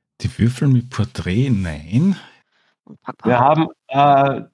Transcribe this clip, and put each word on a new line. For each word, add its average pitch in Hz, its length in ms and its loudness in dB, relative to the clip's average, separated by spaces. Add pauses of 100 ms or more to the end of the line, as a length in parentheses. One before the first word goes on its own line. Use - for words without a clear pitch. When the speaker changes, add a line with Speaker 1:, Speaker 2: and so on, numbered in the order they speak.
(220)
Speaker 1:
Die - 180 -8
Würfel 123 300 0
mit 123 200 2
Porträt? 107 600 -4
Nein. 95 680 -2 (680)
Speaker 2:
Und - 160 -20
packbar. - 280 -8
Speaker 3:
Wir 123 100 4
haben, 156 280 2 (200)
äh, 139 560 2 (100)